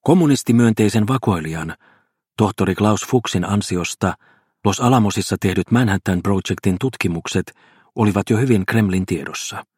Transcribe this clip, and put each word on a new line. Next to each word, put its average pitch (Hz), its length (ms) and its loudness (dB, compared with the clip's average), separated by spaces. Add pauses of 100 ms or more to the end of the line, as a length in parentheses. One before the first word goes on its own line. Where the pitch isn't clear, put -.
Kommunistimyönteisen 117 1040 4
vakoilijan, 82 680 -4 (600)
tohtori 95 380 0
Klaus 104 320 0
Fuchsin 110 380 -2
ansiosta 92 680 -4 (520)
Los 98 140 0
Alamosissa 113 640 2
tehdyt 92 300 0
Manhattan 98 520 0
Projectin 95 560 -2
tutkimukset 90 760 -4 (420)
olivat 101 340 0
jo 110 80 2
hyvin 113 280 2
Kremlin 95 400 0
tiedossa. - 600 -8 (120)